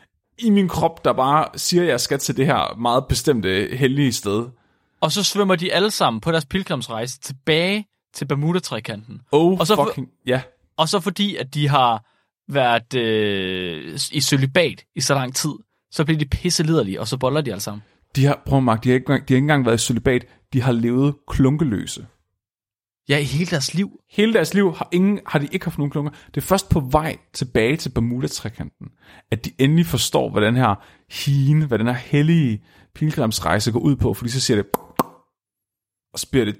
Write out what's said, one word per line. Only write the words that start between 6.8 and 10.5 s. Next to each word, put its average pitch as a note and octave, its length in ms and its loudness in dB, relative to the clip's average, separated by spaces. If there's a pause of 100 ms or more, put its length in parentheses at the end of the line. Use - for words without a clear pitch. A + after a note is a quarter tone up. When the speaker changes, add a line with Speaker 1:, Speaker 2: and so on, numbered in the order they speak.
Speaker 2:
tilbage F3 680 -2 (260)
til - 120 -10
Bermuda-trekanten. C3+ 960 -6 (100)
Speaker 1:
Oh, E3+ 280 4
Speaker 2:
Og E3 80 0
så G#3 80 4
for- C#3+ 100 2
Speaker 1:
fucking, C#3+ 240 -6 (160)
ja. B2+ 160 0 (360)